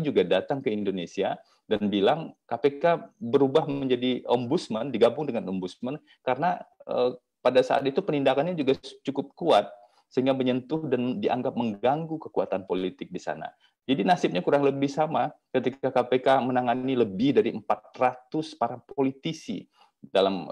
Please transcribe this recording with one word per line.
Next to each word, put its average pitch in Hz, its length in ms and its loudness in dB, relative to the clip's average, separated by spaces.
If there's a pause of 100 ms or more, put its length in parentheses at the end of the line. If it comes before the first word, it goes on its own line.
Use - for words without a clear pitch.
juga 104 160 2
datang 92 400 0
ke 131 80 -2
Indonesia 98 640 -4 (360)
dan - 160 0
bilang 151 480 2 (160)
K 117 80 -4
P 143 240 0
K 170 400 0
berubah 139 480 2
menjadi 127 560 -2
ombudsman, 123 640 -2
digabung 120 400 2
dengan 110 240 -4
ombudsman, 107 480 -8 (240)
karena, 135 320 0 (320)
eh, 123 240 0 (320)
pada 127 160 6
saat 127 240 2
itu 135 160 0
penindakannya 143 560 0
juga 135 160 2 (320)
cukup 139 320 -6
kuat, 113 320 4 (400)
sehingga 131 240 2
menyentuh 131 560 -2
dan 123 320 -2
dianggap 127 320 -2
mengganggu 123 640 -2
kekuatan - 480 -4
politik 92 480 -4
di 87 80 -8
sana. 80 320 -8 (320)
Jadi 139 160 0
nasibnya 175 400 2
kurang 143 240 2
lebih 139 240 0
sama 143 400 0 (240)
ketika 127 400 -2
K 127 60 2 (100)
P - 40 0 (120)
K 135 160 4
menangani 127 560 0
lebih 113 400 2
dari 117 160 4
empat - 400 -4
ratus 127 640 -2
para 123 240 -4
politisi - 800 -4 (400)
dalam 95 500 0